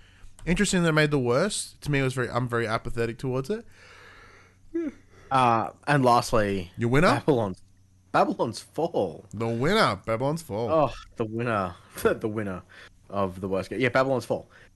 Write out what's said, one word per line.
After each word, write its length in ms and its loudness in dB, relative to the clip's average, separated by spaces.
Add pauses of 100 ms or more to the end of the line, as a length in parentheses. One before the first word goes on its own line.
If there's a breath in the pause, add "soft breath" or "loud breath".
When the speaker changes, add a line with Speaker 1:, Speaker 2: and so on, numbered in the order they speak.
(460 soft breath)
Speaker 1:
interesting 380 2
that 60 4
it 20 2
made 180 4
the 80 2
worst. 640 -2
To 80 -4
me, 80 2
it 60 2
was 100 0
very, 160 -2
I'm 180 -2
very 200 0
apathetic 500 -4
towards 320 -4
it. 160 -6 (1700 loud breath)
Speaker 2:
Uh, 380 4 (180)
and 160 4
lastly, 720 2
Speaker 1:
Your 100 -2
winner? 200 4
Speaker 2:
Babylon's, 520 0 (520)
Babylon's 480 0
Fall. 640 -4 (100)
Speaker 1:
The 140 -4
winner, 580 2
Babylon's 360 -2
Fall. 280 -4
Speaker 2:
Oh, 220 2 (240)
the 80 -2
winner, 500 -4 (140)
<laughs> 160 -16
the 240 0
winner 340 -6 (460 loud breath)
of 320 -4
the 80 -6
worst 220 -4
game. 100 -6
Yeah, 80 2
Babylon's 360 0
Fall. 240 -4 (260 soft breath)